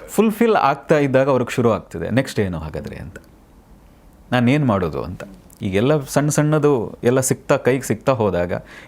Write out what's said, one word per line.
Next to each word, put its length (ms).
ಫುಲ್‌ಫಿಲ್ 460
ಆಗ್ತಾ 440
ಇದ್ದಾಗ 300
ಅವ್ರಿಗೆ 260
ಶುರು 180
ಆಗ್ತಿದೆ, 380
"ನೆಕ್ಸ್ಟ್ 300
ಏನು 180
ಹಾಗಾದ್ರೆ?" 380
ಅಂತ, 200
"ನಾನೇನು 340
ಮಾಡೋದು?" 360
ಅಂತ. 220
ಈಗೆಲ್ಲ 380
ಸಣ್ಣ 280
ಸಣ್ಣದು 760
ಎಲ್ಲ 180
ಸಿಗ್ತಾ, 360
ಕೈಗೆ 260
ಸಿಗ್ತಾ 300
ಹೋದಾಗ, 400